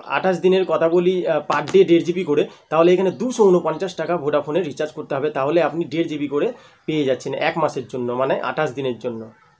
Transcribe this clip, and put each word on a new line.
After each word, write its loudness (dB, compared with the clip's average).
আঠাশ 0
দিনের 4
কথা 2
বলি, 2
আহ, 0
per -2
day 6
দেড় 4
জিবি -2
করে, 0
তাহলে 4
এখানে 2
দুশো 0
ঊনপঞ্চাশ 2
টাকা -4
ভোডাফোনে -2
রিচার্জ -6
করতে -8
হবে, -2
তাহলে 0
আপনি -2
দেড় -4
জিবি -6
করে -2
পেয়ে -2
যাচ্ছেন -2
এক -2
মাসের -2
জন্য, -6
মানে -2
আঠাশ -4
দিনের -6
জন্য। -10